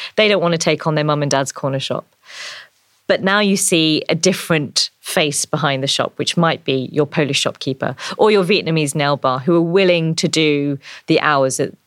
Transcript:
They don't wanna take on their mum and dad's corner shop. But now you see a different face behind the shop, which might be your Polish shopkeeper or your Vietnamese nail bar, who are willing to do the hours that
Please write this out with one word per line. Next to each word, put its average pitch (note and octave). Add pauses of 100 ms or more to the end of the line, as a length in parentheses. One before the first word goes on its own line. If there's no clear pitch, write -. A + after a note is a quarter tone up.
(160)
They G#3+
don't F#3+
wanna E3+
take D#3+
on D#3
their D3+
mum D3
and C#3+
dad's C3+
corner C3+
shop. - (1000)
But -
now G3
you G3+
see D#3+
a -
different E3 (160)
face D3+
behind C#3
the -
shop, -
which -
might E3
be C3
your D3
Polish C#3+
shopkeeper - (240)
or G#3+
your G3
Vietnamese D#3+
nail C#3+
bar, C3
who D#3
are E3+
willing E3+
to F3+
do C#3+ (260)
the D#3+
hours C#3
that C3+ (140)